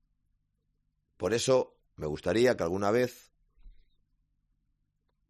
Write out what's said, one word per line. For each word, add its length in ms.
Por 160
eso 440
me 100
gustaría 500
que 60
alguna 280
vez 420